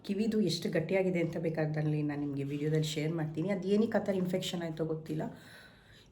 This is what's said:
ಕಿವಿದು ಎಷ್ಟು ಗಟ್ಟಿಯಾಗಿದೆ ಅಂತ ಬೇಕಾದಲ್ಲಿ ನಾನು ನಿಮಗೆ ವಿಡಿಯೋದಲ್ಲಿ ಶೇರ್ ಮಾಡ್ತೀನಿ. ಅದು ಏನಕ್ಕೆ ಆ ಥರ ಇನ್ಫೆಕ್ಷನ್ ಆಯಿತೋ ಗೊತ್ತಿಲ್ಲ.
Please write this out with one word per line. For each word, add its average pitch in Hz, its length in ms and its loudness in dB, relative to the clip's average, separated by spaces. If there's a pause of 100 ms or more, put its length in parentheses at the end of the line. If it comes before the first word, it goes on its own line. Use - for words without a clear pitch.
ಕಿವಿದು 214 360 2
ಎಷ್ಟು 175 300 2
ಗಟ್ಟಿಯಾಗಿದೆ 180 500 2
ಅಂತ 165 160 0
ಬೇಕಾದಲ್ಲಿ 156 680 0
ನಾನು 147 180 -2
ನಿಮಗೆ 143 220 -2
ವಿಡಿಯೋದಲ್ಲಿ 151 420 0
ಶೇರ್ 156 280 -2
ಮಾಡ್ತೀನಿ. 160 360 -2
ಅದು 190 200 -2
ಏನಕ್ಕೆ 214 300 4
ಆ - 20 4
ಥರ 202 140 0
ಇನ್ಫೆಕ್ಷನ್ 180 480 -2
ಆಯಿತೋ 160 220 -4
ಗೊತ್ತಿಲ್ಲ. 156 380 -4 (880)